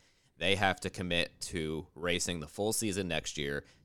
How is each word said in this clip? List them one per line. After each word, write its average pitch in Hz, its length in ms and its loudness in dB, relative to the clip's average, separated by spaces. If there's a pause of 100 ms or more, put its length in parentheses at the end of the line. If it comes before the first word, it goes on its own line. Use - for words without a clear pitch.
(380)
they 90 160 4
have 95 260 4
to - 80 -2
commit 87 540 0
to 78 520 -4
racing 87 460 -2
the 76 80 -8
full 104 240 0
season 98 340 0
next 78 300 -2
year 71 280 -4 (200)